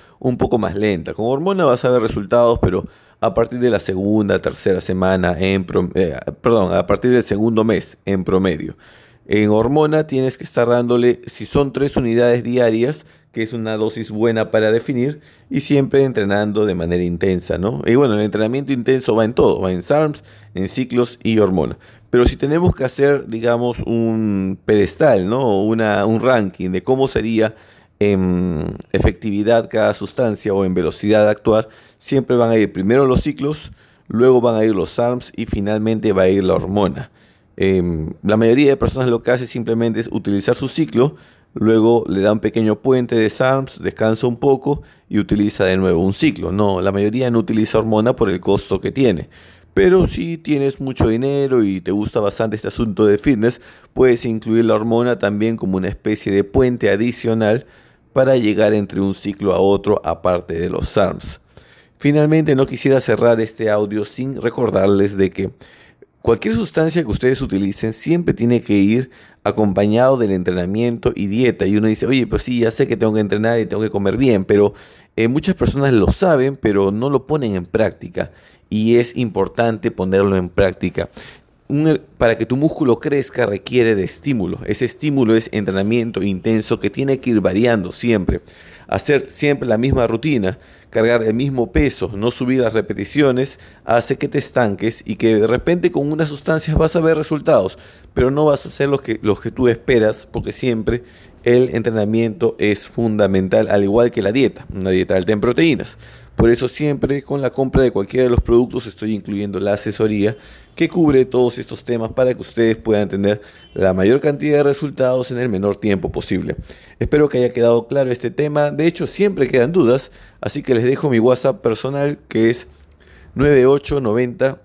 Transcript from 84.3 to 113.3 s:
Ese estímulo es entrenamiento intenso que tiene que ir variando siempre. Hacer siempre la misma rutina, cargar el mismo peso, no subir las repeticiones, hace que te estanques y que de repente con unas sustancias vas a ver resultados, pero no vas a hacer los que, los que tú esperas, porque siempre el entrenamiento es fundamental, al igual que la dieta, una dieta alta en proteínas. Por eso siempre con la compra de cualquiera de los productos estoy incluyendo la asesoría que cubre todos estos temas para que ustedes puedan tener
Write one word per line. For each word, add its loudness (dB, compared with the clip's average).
Ese -4
estímulo 0
es 2
entrenamiento -2
intenso -2
que -6
tiene -2
que -4
ir 2
variando 0
siempre. 0
Hacer -2
siempre -2
la 2
misma 0
rutina, -2
cargar 2
el 0
mismo -2
peso, 0
no -2
subir 0
las 0
repeticiones, -2
hace 0
que -4
te -4
estanques -2
y -8
que 2
de 4
repente 0
con -2
unas -2
sustancias -2
vas 2
a 0
ver 2
resultados, 0
pero 2
no 2
vas 2
a -12
hacer -2
los -2
que, -4
los 0
que -8
tú 0
esperas, 0
porque -6
siempre -4
el 4
entrenamiento 0
es -2
fundamental, 0
al 2
igual 2
que -4
la 0
dieta, 0
una -4
dieta 2
alta 0
en -2
proteínas. 0
Por 4
eso 0
siempre -4
con -4
la -2
compra 0
de 4
cualquiera -2
de 2
los 2
productos 2
estoy -6
incluyendo -6
la 0
asesoría -2
que 0
cubre 4
todos 0
estos -12
temas -4
para 2
que -10
ustedes 0
puedan 0
tener 0